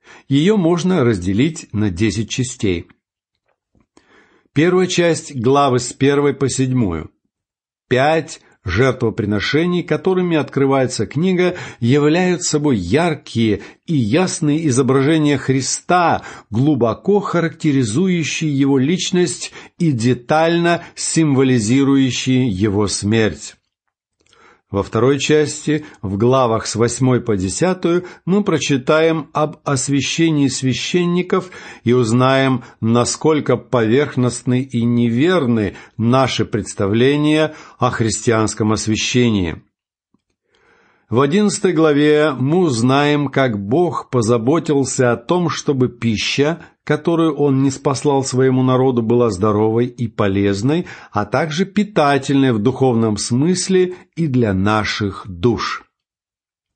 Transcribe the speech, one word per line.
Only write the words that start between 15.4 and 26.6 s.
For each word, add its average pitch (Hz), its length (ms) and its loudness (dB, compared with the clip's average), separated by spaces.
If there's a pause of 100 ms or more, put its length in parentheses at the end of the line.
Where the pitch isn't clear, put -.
глубоко 131 680 2
характеризующие 160 1400 -2
его 139 220 2
личность 175 760 -2 (260)
и 165 120 2
детально 165 920 0 (100)
символизирующие 131 1500 0
его 101 400 0
смерть. 104 680 -2 (1160)
Во 98 100 -2
второй 123 380 2
части, 151 680 0 (160)
в 95 160 -4
главах 120 480 2